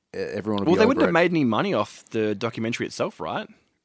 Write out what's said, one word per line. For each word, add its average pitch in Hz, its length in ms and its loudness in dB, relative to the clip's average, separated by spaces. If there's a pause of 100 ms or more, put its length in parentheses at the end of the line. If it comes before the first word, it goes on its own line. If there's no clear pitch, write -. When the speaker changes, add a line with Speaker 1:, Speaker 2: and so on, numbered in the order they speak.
(160)
Speaker 1:
e-, - 20 -8
everyone 101 440 -4
will 120 100 2
Speaker 2:
Well, 180 40 6
Speaker 1:
be - 40 2
Speaker 2:
they 220 60 8
Speaker 1:
over - 20 4
Speaker 2:
wouldn't 254 160 2
have 180 60 4
Speaker 1:
it. 175 40 -2
Speaker 2:
made 175 180 4
any 165 120 2
money 127 320 2
off - 340 -4
the 107 240 -2
documentary 113 540 -4
itself, 165 320 -6
right? 117 280 -6 (380)